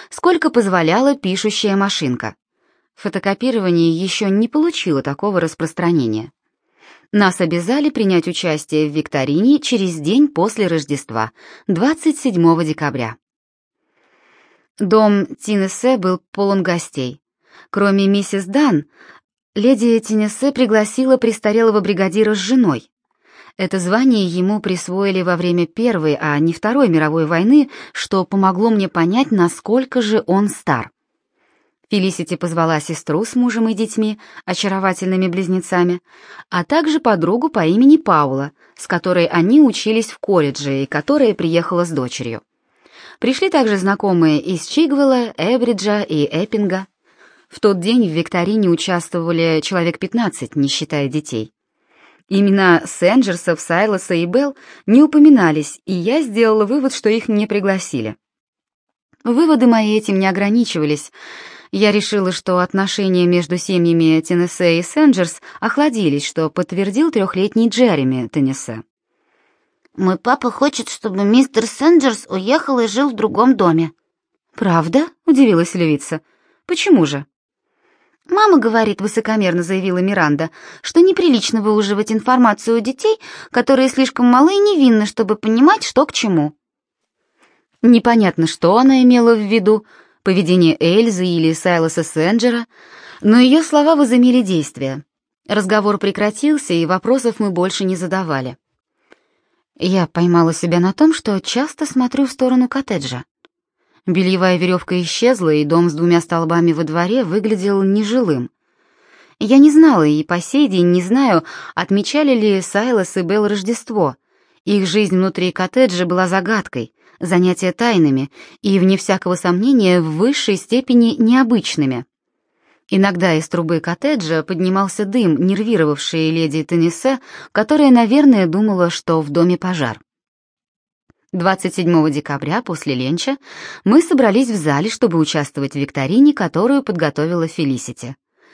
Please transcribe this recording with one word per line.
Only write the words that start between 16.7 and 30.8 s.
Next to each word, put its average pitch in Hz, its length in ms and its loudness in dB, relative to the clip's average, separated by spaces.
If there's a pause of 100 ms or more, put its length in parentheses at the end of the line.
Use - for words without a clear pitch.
Кроме 196 360 0
миссис 196 380 -2
Дан, 208 400 0 (680)
леди 226 460 2
Тинесе 214 520 -2
пригласила 240 640 0
престарелого 220 640 0
бригадира 196 540 0
с 202 40 -2
женой. 190 520 0 (640)
Это 190 220 -4
звание 214 480 2
ему 185 340 -2
присвоили 185 600 -4
во 175 140 -2
время 175 300 0
Первой, 170 540 -2
а 151 200 -2
не 165 120 2
Второй 240 360 0
мировой 160 380 0
войны, 220 440 2 (220)
что - 320 -4
помогло 196 460 0
мне 202 180 0
понять, 185 420 -2
насколько 226 720 0
же 214 240 -2
он 196 220 0
стар. 131 420 -6 (1000)